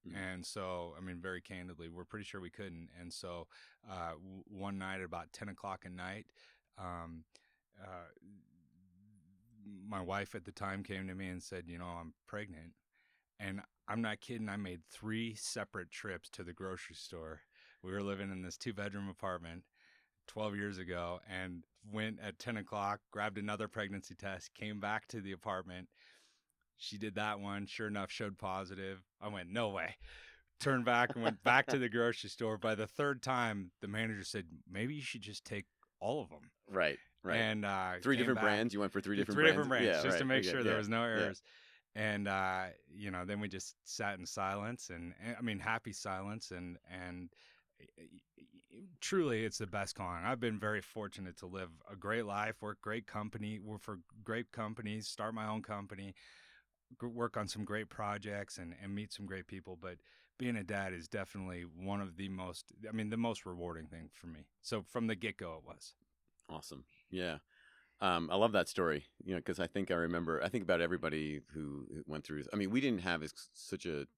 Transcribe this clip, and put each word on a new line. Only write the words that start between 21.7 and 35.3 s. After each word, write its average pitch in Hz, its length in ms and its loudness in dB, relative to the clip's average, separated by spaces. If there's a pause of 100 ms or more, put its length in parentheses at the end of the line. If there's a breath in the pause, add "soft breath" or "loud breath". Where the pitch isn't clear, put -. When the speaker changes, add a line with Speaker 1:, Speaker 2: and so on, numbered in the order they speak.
Speaker 2:
went 107 360 -4
at 104 180 -8
ten 117 200 -4
o'clock, 101 440 -2 (100)
grabbed 104 260 0
another 104 300 -2
pregnancy 98 480 -4
test, 95 380 -8
came 107 260 -6
back 107 280 0
to 113 120 -6
the 98 120 -6
apartment. 90 580 -4 (840 soft breath)
She - 220 -8
did 104 180 -4
that 107 240 0
one. 101 260 -2
Sure 107 220 -4
enough, 101 220 0
showed 101 280 -4
positive. 95 680 -4 (160)
I 104 80 -6
went, 90 220 -6
"No 110 200 2
way." 85 260 -2 (640 loud breath)
Turned 131 260 6
back 120 280 8
and 117 100 0
went 110 200 4
back 127 240 10
to 139 100 4
the 123 100 4
Speaker 1:
<laughs> - 20 2
Speaker 2:
grocery 117 400 4
store. 110 280 0
By 110 180 4
the 107 120 2
third 143 340 0
time, 113 580 2
the 101 80 -6
manager 107 360 0
said, 92 240 -4 (200)
"Maybe 110 260 0
you 143 80 -6
should 117 200 -6
just 104 220 -10